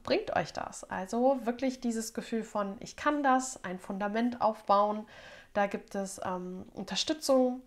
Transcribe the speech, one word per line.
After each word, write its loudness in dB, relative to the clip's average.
bringt 0
euch 0
das. -8
Also 2
wirklich -2
dieses -4
Gefühl -4
von, -4
ich -14
kann 0
das, 2
ein -6
Fundament -2
aufbauen. 4
Da 4
gibt -6
es, -4
ähm, -6
Unterstützung, 0